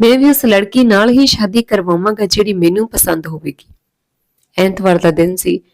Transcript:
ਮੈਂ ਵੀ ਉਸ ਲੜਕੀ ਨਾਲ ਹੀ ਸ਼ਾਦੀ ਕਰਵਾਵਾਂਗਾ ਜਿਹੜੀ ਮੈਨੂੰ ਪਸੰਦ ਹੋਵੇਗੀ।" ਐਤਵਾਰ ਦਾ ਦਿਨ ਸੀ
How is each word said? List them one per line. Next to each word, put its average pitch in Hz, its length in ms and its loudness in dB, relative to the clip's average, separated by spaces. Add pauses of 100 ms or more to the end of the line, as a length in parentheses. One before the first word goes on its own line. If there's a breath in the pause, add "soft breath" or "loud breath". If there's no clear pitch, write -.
ਮੈਂ 240 180 4
ਵੀ 269 60 2
ਉਸ 285 220 2
ਲੜਕੀ 208 380 2
ਨਾਲ 220 260 2
ਹੀ 262 160 4
ਸ਼ਾਦੀ 220 360 -2
ਕਰਵਾਵਾਂਗਾ 196 640 -2
ਜਿਹੜੀ 202 260 -2
ਮੈਨੂੰ 185 360 0
ਪਸੰਦ 160 380 -4
ਹੋਵੇਗੀ।" 156 480 -14 (840)
ਐਤਵਾਰ 185 400 0
ਦਾ 180 120 2
ਦਿਨ 170 260 0
ਸੀ 180 240 -4 (140)